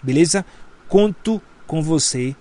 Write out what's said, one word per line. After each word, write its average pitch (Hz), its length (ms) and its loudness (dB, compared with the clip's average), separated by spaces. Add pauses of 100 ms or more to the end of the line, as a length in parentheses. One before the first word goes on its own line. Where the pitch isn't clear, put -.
beleza? 151 420 0 (440)
Conto 208 520 2 (240)
com 160 160 -4
você 139 600 -2